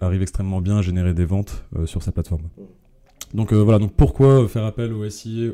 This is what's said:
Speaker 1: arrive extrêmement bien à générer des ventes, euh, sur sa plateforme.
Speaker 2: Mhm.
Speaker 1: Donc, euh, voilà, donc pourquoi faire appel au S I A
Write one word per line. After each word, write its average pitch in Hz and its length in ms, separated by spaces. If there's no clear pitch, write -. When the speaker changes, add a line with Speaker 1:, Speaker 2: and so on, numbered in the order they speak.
Speaker 1:
arrive 92 220
extrêmement 95 400
bien 101 160
à 104 40
générer 90 300
des 85 140
ventes, 98 400
euh, 82 80
sur 82 180
sa - 80
plateforme. 82 340
Speaker 2:
Mhm. - 80
Speaker 1:
Donc, 107 180
euh, 107 60
voilà, 107 220
donc 104 120
pourquoi 135 560
faire 107 160
appel 117 300
au 104 100
S 104 220
I 113 220
A - 60